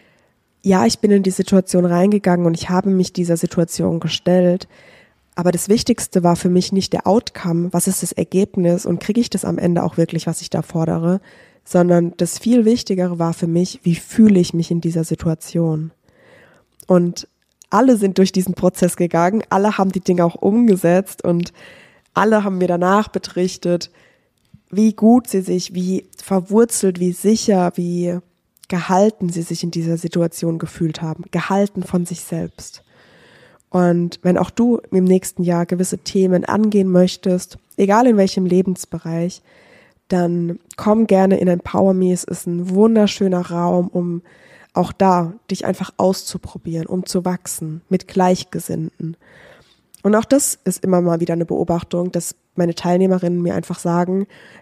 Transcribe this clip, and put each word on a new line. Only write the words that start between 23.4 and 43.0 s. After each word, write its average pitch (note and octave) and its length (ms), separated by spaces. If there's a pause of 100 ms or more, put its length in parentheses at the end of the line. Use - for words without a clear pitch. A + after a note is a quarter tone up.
wie G#3+ 220
gut A3+ 360
sie F#3+ 140
sich, F3+ 320
wie F3+ 320 (160)
verwurzelt, G3 800
wie F3+ 140
sicher, G3 600
wie F3 440 (480)
gehalten F#3+ 600
sie E3+ 120
sich E3+ 220
in E3+ 80
dieser E3 260
Situation E3 640
gefühlt D#3+ 420
haben, D#3+ 300
gehalten G3 500
von F3+ 240
sich F3 160
selbst. - 640 (880)
Und F3 500
wenn F3+ 160
auch F#3 140
du A#3 280 (120)
im F#3 140
nächsten F#3 360
Jahr E3+ 240
gewisse F3+ 320
Themen F#3 480
angehen G#3 460
möchtest, F3+ 640 (200)
egal G3+ 280
in A#3 120
welchem F#3+ 280
Lebensbereich, F3 960 (640)
dann F3 520 (180)
komm G#3+ 300
gerne F#3+ 320
in F3+ 80
Empower F#3 480
Me. F#3 180
Es F3+ 100
ist - 220
ein F3 240
wunderschöner G3 800